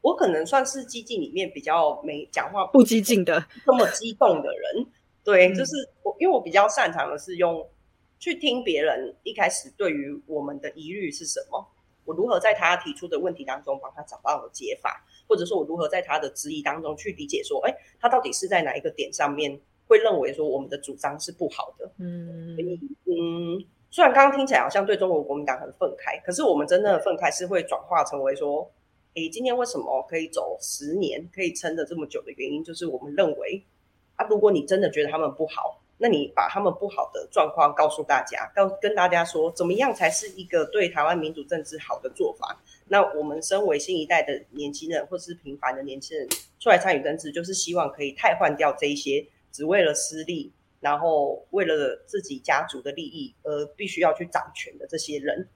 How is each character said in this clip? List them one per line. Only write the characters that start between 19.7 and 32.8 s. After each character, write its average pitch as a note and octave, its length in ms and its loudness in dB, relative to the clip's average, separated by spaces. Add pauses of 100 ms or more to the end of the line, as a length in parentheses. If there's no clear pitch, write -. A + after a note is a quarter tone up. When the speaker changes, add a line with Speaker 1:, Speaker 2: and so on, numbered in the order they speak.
Speaker 1:
会 A3 100 10
认 G#3+ 220 4
为 C3 140 0
说 D#3 120 -2
我 C#3 140 0
们 C3+ 80 -8
的 C#3+ 100 -8
主 C#3 200 -14
张 D3 200 -4
是 E3+ 140 -10
不 E3 160 -4
好 - 320 -6
的。 F#3 100 -12 (100)
Speaker 2:
嗯。 E3+ 540 -12
Speaker 1:
所 E3 120 -6
以， F3+ 120 -6 (280)
嗯， E3+ 600 -2 (240)
虽 F4 140 4
然 B3+ 100 8
刚 C4+ 140 10
刚 C#4 100 2
听 C4+ 80 2
起 C4+ 80 0
来 B2+ 60 6
好 B2+ 100 0
像 G3 160 0
对 G3+ 120 2
中 F#3 120 2
国 D3+ 140 2
国 C#3+ 140 -4
民 D3 80 -6
党 C3 120 -2
很 C3 140 -12
愤 - 200 -2
慨， - 340 -8
可 F3+ 80 -4
是 D4+ 100 -2
我 G3+ 100 6
们 D3 140 2
真 F#3 160 4
正 G3+ 80 4
的 E3 80 4
愤 F3+ 160 0
慨 D3+ 160 0
是 F3+ 160 -6
会 F3 160 0
转 - 200 -4
化 E3 200 2
成 C#3 200 -4
为 C#3 120 0
说， D3 340 -4 (460)
诶， E3 120 -4
今 A3+ 160 -8
天 B3+ 140 2
为 B3 80 2
什 A#3 120 -6
么 C3 320 -2
可 E3 80 -4
以 D#3+ 120 -4
走 F2+ 320 -4
十 D3 340 -6
年， E3+ 380 -4
可 F#3+ 100 -6
以 E3 80 -2
撑 E3 240 -6
得 D#3+ 80 -4
这 D#3+ 100 -8
么 D#3 140 -6
久 - 140 -8
的 A#2+ 160 -14
原 C#3 120 -6
因， D3+ 140 -4
就 E3 100 -12
是 E3+ 140 -8